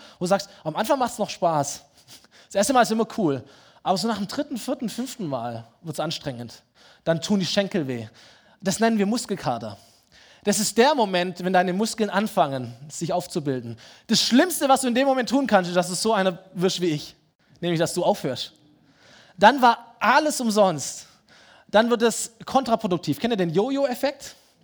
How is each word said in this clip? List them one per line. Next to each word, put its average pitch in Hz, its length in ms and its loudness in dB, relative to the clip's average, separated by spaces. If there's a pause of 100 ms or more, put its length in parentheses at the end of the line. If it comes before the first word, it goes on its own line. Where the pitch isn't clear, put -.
(180)
wo 180 60 -4
du - 20 -4
sagst, 190 240 0 (120)
am 156 140 -6
Anfang 214 220 0
macht's 240 200 -2
noch 208 120 -4
Spaß. 160 520 -2 (640)
Das - 80 -20
erste 208 200 2
Mal 247 80 8
ist 220 100 2
immer 220 240 0
cool. 143 260 0 (400)
Aber 185 140 0
so 190 120 -2
nach 208 100 -2
dem 202 100 -6
dritten, 294 300 -6
vierten, 254 320 -6
fünften 233 360 -8
Mal 117 400 -6 (140)
wird's 165 200 -10
anstrengend. 135 600 -8 (420)
Dann 160 180 0
tun 202 180 0
die 170 60 -2
Schenkel 190 420 -2
weh. 117 200 -6 (520)
Das 180 180 -2
nennen 226 200 2
wir 196 80 2
Muskelkater. 127 720 -4 (680)
Das 202 140 0
ist - 180 -2
der 277 200 6
Moment, 185 480 -2
wenn 190 80 0
deine 185 200 4
Muskeln 208 380 -2
anfangen, 143 640 0 (140)
sich - 240 -6
aufzubilden. 135 680 -4 (300)
Das 214 120 4
Schlimmste, 302 480 2
was 262 120 6
du 262 80 0
in 233 60 0
dem 262 120 4
Moment 262 220 0
tun 269 180 0
kannst, 185 220 4
ist, 175 80 -2
dass 170 120 0
du 185 60 -6
so 220 180 0
einer 190 260 0 (160)
wirst 175 260 0
wie 175 80 0
ich. 147 260 -4 (460)
Nämlich, 170 180 -2
dass 160 160 0
du 175 100 -2
aufhörst. 160 480 -2 (840)
Dann 247 240 6
war - 380 2
alles 277 400 2
umsonst. 196 680 0 (600)
Dann 226 220 4
wird 233 120 2
es - 300 0 (120)
kontraproduktiv. 220 760 0
Kennt 240 120 0
ihr 226 40 0
den 175 140 0
Jojo-Effekt? 269 840 -2 (280)